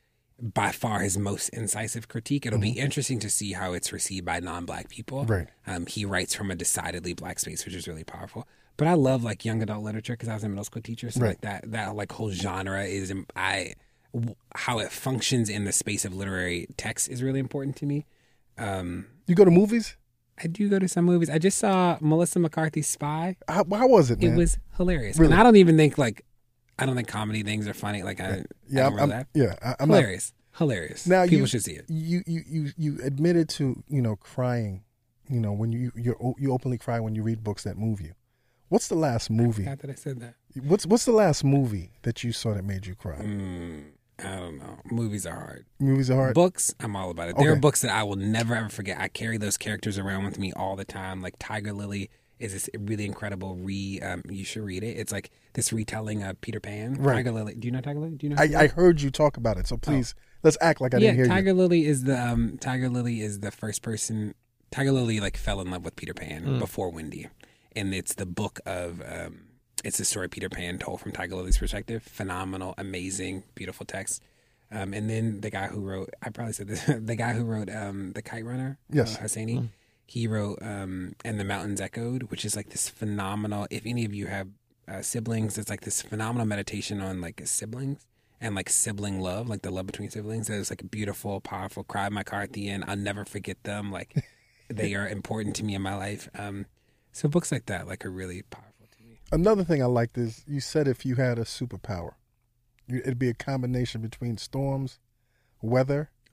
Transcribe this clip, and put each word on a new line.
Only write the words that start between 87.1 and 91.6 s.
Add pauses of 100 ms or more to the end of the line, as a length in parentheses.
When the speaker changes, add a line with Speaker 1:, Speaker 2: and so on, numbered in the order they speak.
Speaker 1:
like,
siblings (360)
and,
like,
sibling
love,
like,
the
love
between
siblings.
It's,
like,
a
beautiful,
powerful,